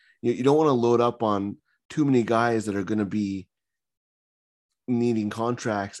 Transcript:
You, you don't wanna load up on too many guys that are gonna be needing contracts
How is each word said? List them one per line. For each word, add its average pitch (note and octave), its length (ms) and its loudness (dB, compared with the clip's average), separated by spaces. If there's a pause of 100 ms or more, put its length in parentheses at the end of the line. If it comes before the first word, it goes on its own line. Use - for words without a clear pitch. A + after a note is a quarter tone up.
(220)
You, A#2+ 100 0
you A#2 120 -4
don't C#3+ 120 4
wanna D#3 160 4
load A#2 300 4
up A#2+ 200 0
on G2+ 360 0 (320)
too D3+ 160 -2
many B2+ 180 4
guys A2+ 440 0
that G2 100 -4
are G2 80 -4
gonna G#2+ 180 -2
be G2 460 -6 (1400)
needing A#2 420 0
contracts A2 720 -4